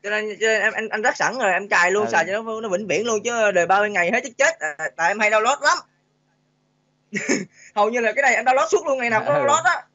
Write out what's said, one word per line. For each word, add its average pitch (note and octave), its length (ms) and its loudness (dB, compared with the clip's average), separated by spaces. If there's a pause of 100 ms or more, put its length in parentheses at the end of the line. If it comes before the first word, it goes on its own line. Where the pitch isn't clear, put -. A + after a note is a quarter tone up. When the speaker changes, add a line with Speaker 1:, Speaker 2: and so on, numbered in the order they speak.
Speaker 1:
Cho G3+ 60 -8
nên, G#3+ 160 -2 (160)
cho A3+ 60 2
nên A3 140 2
em, G#3+ 120 0
anh, G#3+ 160 -6
anh G#3+ 120 -4
rắc G3+ 160 0
sẵn F#3+ 220 -2
rồi, G3+ 120 2
em F#3+ 160 -2
cài F3+ 240 2
luôn, G#3 140 2
Speaker 2:
Ừ. - 60 -4
Speaker 1:
xài E3 160 2
cho G#3 160 -4
nó, A3+ 180 -8
nó A3+ 80 -8
vĩnh G3 180 -2
viễn F3 200 -2
luôn A3 160 0
chứ A3+ 280 0
đời F3 160 2
ba F#3+ 120 4
mươi G#3 100 0
ngày F3+ 220 0
hết A#3+ 120 0
chắc C#4 140 -12
chết. D#4+ 220 2
À, D3+ 160 -6 (200)
tại E3 160 0
em G#3+ 80 -4
hay G#3+ 120 2
download A3+ 300 2
lắm. D4 160 2 (1300)
<laughs> G#3 360 -4 (280)
Hầu G#3 140 2
như A#3+ 100 -2
là A3+ 160 0
cái C#4 60 0
này B3+ 140 4
em A3+ 100 -2
download C4+ 220 4
suốt E4 180 0
luôn, C4+ 120 0
ngày A#3 120 -2
nào A3 160 2
cũng - 100 0
Speaker 2:
Ừ. - 60 2
Speaker 1:
download D4 220 2
á. F4 200 0 (120)